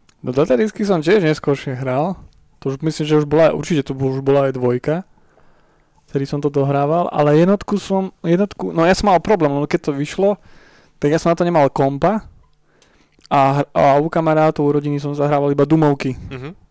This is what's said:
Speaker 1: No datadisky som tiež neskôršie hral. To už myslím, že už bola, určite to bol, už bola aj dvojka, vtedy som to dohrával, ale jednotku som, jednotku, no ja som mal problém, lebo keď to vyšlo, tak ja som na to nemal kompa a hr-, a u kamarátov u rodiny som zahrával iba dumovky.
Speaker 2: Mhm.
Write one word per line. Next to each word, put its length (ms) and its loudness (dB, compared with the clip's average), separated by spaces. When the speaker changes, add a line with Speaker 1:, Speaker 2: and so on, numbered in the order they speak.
Speaker 1:
No 160 -8
datadisky 480 0
som 160 0
tiež 240 2
neskôršie 560 -2
hral. 400 -4
To 160 -6
už 80 -12
myslím, 240 -4
že 160 2
už 80 -6
bola, 240 4
určite 320 -2
to 80 -6
bol, 160 -4
už 80 -4
bola 320 2
aj 80 -6
dvojka, 480 -2
vtedy 160 -4
som 160 -6
to 80 -2
dohrával, 640 0
ale 240 4
jednotku 400 2
som, 320 -4
jednotku, 480 -2
no 80 0
ja 160 2
som 80 -2
mal 160 4
problém, 320 2
lebo 160 -4
keď 160 -2
to 80 -2
vyšlo, 400 -2
tak 160 0
ja 80 0
som 80 2
na 80 0
to 80 0
nemal 240 2
kompa 560 -2
a 320 2
hr-, 80 -14
a 320 4
u 80 -4
kamarátov 560 0
u 80 2
rodiny 240 -2
som 160 -6
zahrával 400 0
iba 80 2
dumovky. 560 2
Speaker 2:
Mhm. 320 -14